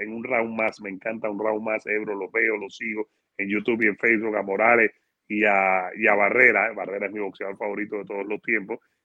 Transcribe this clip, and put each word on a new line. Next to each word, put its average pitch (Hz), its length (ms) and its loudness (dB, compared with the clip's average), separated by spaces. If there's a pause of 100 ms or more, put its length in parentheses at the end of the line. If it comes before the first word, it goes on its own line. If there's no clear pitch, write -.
en 107 100 -8
Un 113 140 -8
Round 117 280 -2
Más. 110 280 -2
Me 104 80 -10
encanta 110 400 -6
Un 101 100 -6
Round 107 240 -2
Más, 110 220 -4
Ebro, 107 280 -2
los 95 180 -8
veo, 113 260 2
los 98 180 -12
sigo 107 340 -8 (280)
en 98 100 -4
YouTube 107 360 0
y 110 40 4
en 98 100 0
Facebook, 113 380 0
a 101 60 0
Morales 107 500 4 (360)
y 107 180 0
a, 95 500 2
y 110 120 2
a 104 80 6
Barrera. 107 580 6
Barrera 101 340 -6
es 95 60 -10
mi 107 60 -6
boxeador 98 380 -8
favorito 104 420 -6
de 95 60 -10
todos 98 200 -6
los 104 160 -6
tiempos, 110 380 -4 (240)